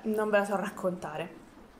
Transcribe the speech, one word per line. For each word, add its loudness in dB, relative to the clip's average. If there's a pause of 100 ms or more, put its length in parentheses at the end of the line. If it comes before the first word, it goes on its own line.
non 0
ve 6
la 6
so 0
raccontare. -4 (320)